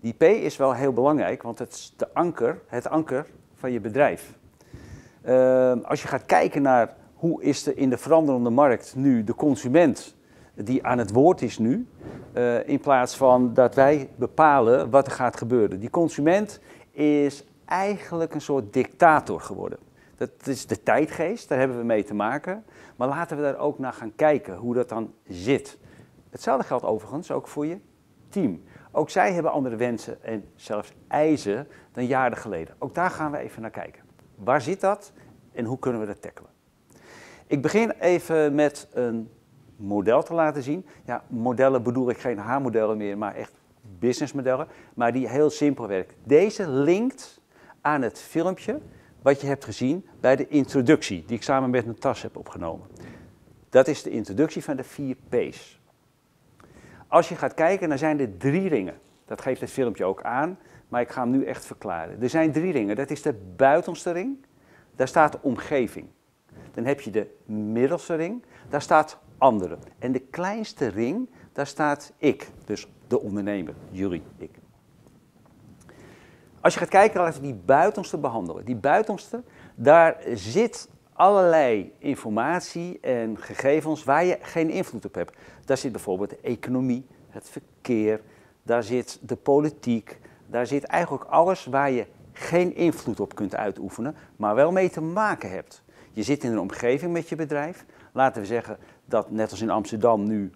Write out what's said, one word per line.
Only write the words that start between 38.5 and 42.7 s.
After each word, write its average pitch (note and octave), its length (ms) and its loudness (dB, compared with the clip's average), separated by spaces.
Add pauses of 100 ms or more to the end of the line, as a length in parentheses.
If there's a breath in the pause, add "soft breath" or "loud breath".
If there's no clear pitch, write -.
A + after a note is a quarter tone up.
met D3 380 0
een A2+ 380 -4 (460)
model G#2 460 2
te E3 120 -8
laten D3+ 280 0
zien. D3+ 240 -6 (180 loud breath)
Ja, A#2+ 240 -8
modellen B2 540 2
bedoel B2 280 0
ik A2+ 80 -4
geen A#2+ 200 -4
haarmodellen A2 580 -2